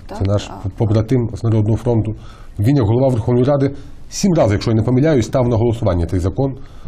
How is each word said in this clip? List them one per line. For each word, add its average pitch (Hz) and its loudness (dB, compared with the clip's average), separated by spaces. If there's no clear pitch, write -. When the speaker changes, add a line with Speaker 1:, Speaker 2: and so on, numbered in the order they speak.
Speaker 1:
так, 202 -12
Speaker 2:
це 147 -4
наш 101 0
Speaker 1:
так. 98 -10
Speaker 2:
побратим 110 0
з 101 -10
Народного 110 2
фронту, 110 -2
він, 123 2
як 127 2
голова 123 2
Верховної 123 2
Ради, 139 2
сім 190 0
разів, 135 4
якщо 104 0
я 110 2
не 110 2
помиляюсь, 127 2
став 127 0
на 120 2
голосування 98 2
цей 92 -2
закон, 131 -2